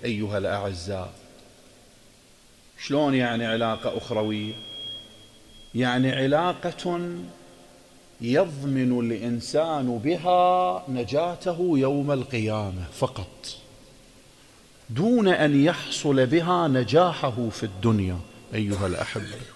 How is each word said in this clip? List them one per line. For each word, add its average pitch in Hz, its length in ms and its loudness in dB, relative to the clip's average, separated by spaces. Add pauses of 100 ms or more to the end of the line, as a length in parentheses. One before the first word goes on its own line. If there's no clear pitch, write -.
أيها 104 340 -2
الأعزاء. 95 720 -4 (1700)
شلون 139 360 2
يعني 117 320 0
علاقة 113 520 -2
أخروية؟ 107 560 -4 (1200)
يعني 127 380 2
علاقة 170 880 0 (1200)
يضمن 135 800 0
الإنسان 120 1000 -2
بها 180 920 2
نجاته 165 840 0
يوم 139 380 2
القيامة 107 720 -2 (140)
فقط، - 480 -6 (1400)
دون 208 380 4
أن 147 360 6
يحصل 143 600 2
بها 170 420 2
نجاحه 127 840 2
في - 120 -10
الدنيا 98 560 2 (360)
أيها 101 320 -2
الأحبة. 98 540 -4 (160)